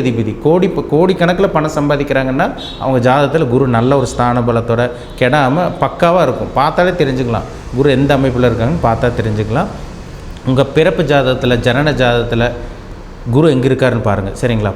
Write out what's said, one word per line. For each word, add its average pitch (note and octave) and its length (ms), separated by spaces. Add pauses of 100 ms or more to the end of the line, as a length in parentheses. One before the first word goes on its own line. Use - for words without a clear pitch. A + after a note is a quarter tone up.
அதிபதி. A2+ 300 (120)
கோடி, F3+ 240 (240)
கோடிக்கணக்குல F3+ 640
பணம் D#3 200
சம்பாதிக்கிறாங்கன்னா C#3 680 (360)
அவங்க C3 240
ஜாதகத்துல C#3 460
குரு C3+ 140 (100)
நல்ல B2+ 240
ஒரு B2 120
ஸ்தான B2 360
பலத்தோட A#2 360 (360)
கெடாம C#3+ 460 (160)
பக்காவா E3+ 440
இருக்கும். A#2 300
பார்த்தாலே E3+ 460
தெரிஞ்சுக்கலாம் B2+ 440 (300)
குரு C3+ 220
எந்த C#3 200
அமைப்புல B2 320
இருக்காங்கன்னு A#2+ 380
பார்த்தா A#2 320
தெரிஞ்சுக்கலாம். A2 500 (800)
உங்க C3 160 (120)
பிறப்பு E3+ 360
ஜாதகத்துல, B2+ 420 (140)
ஜனன C#3+ 240 (100)
ஜாதகத்துல A#2+ 420 (880)
குரு D3+ 200
எங்க B2+ 140
இருக்காருன்னு B2+ 420
பாருங்க. G2 200 (100)
சரிங்களா? A2 360